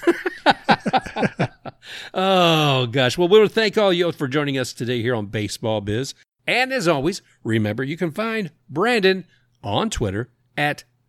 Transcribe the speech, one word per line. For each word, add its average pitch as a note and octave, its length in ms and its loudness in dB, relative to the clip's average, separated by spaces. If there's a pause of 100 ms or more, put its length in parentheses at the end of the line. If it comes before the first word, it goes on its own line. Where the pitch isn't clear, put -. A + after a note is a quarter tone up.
<laughs> - 40 -2 (2000)
Oh, E3 720 2
gosh. B2 320 0
Well, F3 100 4
we G#3 100 8
want G#3 120 6
to - 40 -8
thank A3 220 0
all G3+ 160 4
you F3 200 0
for C#3+ 160 -4
joining C#3+ 280 0
us B2 160 -4
today B2 300 -4
here B2 120 0
on G#2 120 -4
Baseball G#2+ 540 -4
Biz. G#2 340 -4 (320)
And B3+ 260 0
as A3+ 140 -2
always, D#3+ 360 0 (200)
remember, A2 400 0
you C#3+ 140 -6
can E3 160 -4
find A3 400 -6 (160)
Brandon F#3+ 560 0 (400)
on C3 260 -2
Twitter G#2 400 -4 (260)
at D3 280 -2 (240)